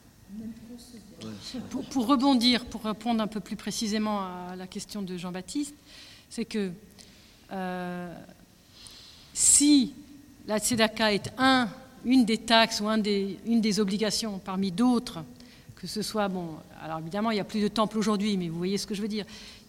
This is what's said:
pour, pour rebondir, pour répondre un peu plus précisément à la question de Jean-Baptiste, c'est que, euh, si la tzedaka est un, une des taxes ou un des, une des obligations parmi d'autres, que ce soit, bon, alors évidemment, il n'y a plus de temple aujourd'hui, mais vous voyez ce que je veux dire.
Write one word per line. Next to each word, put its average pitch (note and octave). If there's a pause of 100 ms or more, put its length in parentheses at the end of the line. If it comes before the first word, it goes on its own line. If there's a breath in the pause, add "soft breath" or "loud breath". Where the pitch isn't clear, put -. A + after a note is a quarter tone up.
(1700)
pour, -
pour A#3+
rebondir, B3
pour -
répondre A3
un G#3+
peu A3
plus -
précisément G#3+
à F3+
la F#3
question G3+
de F3+
Jean-Baptiste, F#3 (560 loud breath)
c'est A3+
que, G3 (800 loud breath)
euh, F3+ (1200 loud breath)
si C#4+ (540)
la G#3
tzedaka A3
est G3
un, B3+ (360)
une B3
des A3
taxes A3+
ou G#3
un A3
des, G3
une A#3
des G#3
obligations G#3
parmi G3
d'autres, A#3 (560 loud breath)
que F#3
ce G#3+
soit, G#3
bon, F3+ (320)
alors D#3+
évidemment, G3+
il G#3+
n'y F#3+
a G#3
plus G#3+
de G#3
temple G#3+
aujourd'hui, G#3
mais F3
vous E3
voyez F#3+
ce F#3+
que G#3
je G3
veux A3+
dire. G#3 (440 loud breath)